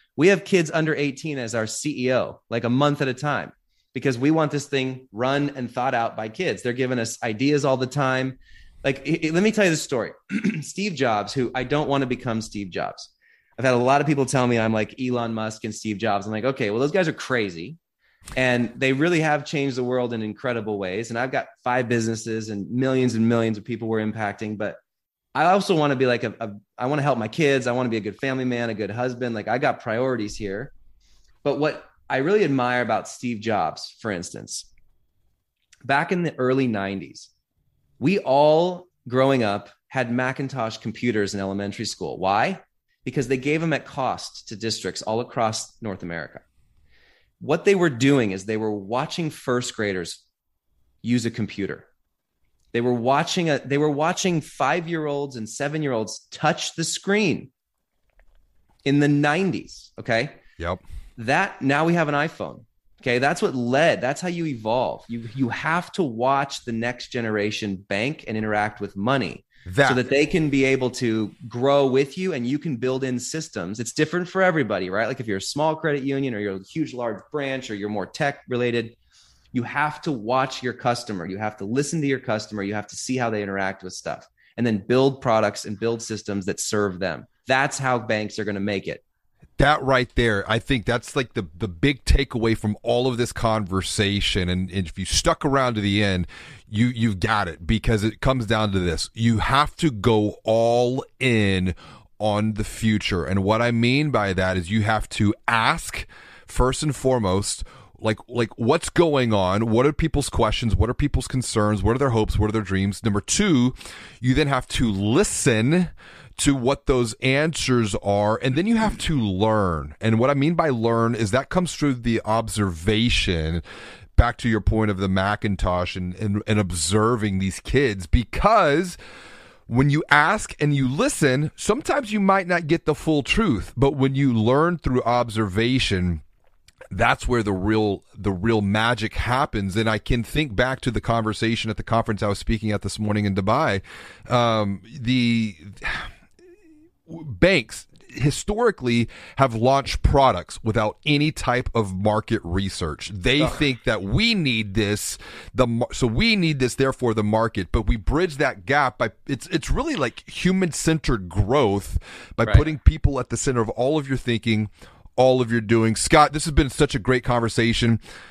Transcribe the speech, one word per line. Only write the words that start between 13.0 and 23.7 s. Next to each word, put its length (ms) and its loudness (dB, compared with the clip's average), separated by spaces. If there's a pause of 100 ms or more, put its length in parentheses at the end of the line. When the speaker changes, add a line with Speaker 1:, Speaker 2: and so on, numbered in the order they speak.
Speaker 1:
I've 60 -2
had 80 4
a 40 4
lot 240 4
of 60 -2
people 180 2
tell 220 2
me 100 4
I'm 160 2
like 280 -2
Elon 320 -4
Musk 320 -8
and 100 -8
Steve 220 -6
Jobs. 280 -2
I'm 60 -8
like, 140 -4
"Okay, 240 -2
well, 100 -2
those 120 0
guys 160 2
are 60 -2
crazy. 640 -4 (580)
And 400 0
they 180 0
really 280 2
have 240 0
changed 320 -2
the 60 -2
world 300 -2
in 80 -4
incredible 560 -4
ways. 320 -6
And 100 -6
I've 120 -2
got 160 -4 (160)
five 240 0
businesses 640 -2
and 200 -6
millions 460 0
and 120 4
millions 300 2
of 60 -14
people 240 -8